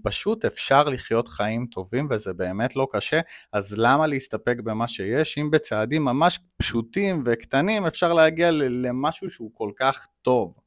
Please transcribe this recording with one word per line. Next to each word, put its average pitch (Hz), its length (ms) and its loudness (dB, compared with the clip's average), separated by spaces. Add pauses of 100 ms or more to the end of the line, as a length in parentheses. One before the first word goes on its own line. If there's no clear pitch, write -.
פשוט 208 420 -2
אפשר 135 400 4
לחיות 120 440 0
חיים 113 380 -2
טובים, 120 440 -4
וזה 107 220 -4
באמת 95 440 -4
לא 135 160 0
קשה, 151 280 0 (320)
אז 104 260 -2
למה 135 280 4
להסתפק 123 580 -2
במה 113 240 -2
שיש, 123 500 -2
אם 151 120 -2
בצעדים 143 540 0
ממש 147 360 2 (160)
פשוטים 170 680 -2
וקטנים 165 600 0
אפשר 170 260 0
להגיע 165 380 6
ל-, 127 360 0
למשהו 143 440 -4
שהוא 110 240 -14
כל 104 220 -6
כך 131 300 -2 (160)
טוב? 120 440 2